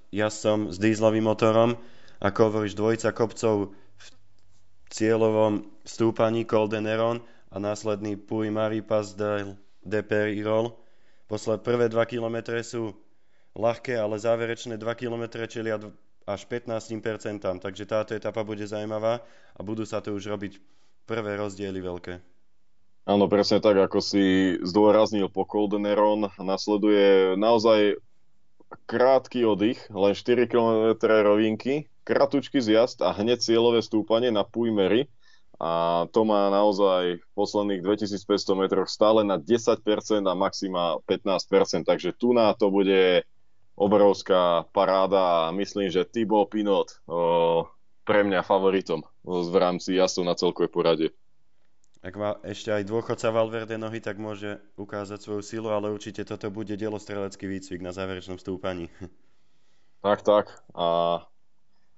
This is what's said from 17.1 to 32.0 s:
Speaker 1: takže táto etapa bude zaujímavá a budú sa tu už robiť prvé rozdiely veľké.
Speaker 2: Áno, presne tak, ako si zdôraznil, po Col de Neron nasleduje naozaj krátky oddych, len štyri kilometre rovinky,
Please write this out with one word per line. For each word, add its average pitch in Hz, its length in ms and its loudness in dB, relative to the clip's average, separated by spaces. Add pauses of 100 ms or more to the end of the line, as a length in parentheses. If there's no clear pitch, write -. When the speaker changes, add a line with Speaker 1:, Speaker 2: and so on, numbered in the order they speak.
Speaker 1:
takže 95 320 -10
táto 107 240 -4
etapa 107 320 -6
bude 104 200 -8
zaujímavá 107 560 -4 (320)
a - 120 -16
budú 110 200 -6
sa 104 160 -6
tu 107 120 -6
už 101 160 -8
robiť 101 320 -8 (440)
prvé 107 300 -4
rozdiely 98 480 -6
veľké. 90 300 -10 (920)
Speaker 2:
Áno, 98 240 4
presne 101 320 4
tak, 104 160 6
ako 95 240 4
si 95 640 2
zdôraznil, 104 640 4
po 95 160 -4
Col 104 240 -2
de 101 80 -2
Neron 104 640 0
nasleduje 98 960 4
naozaj 107 640 4 (880)
krátky 127 560 2
oddych, 107 480 0
len 98 240 2
štyri 120 320 0
kilometre 113 720 2
rovinky, 110 720 2 (160)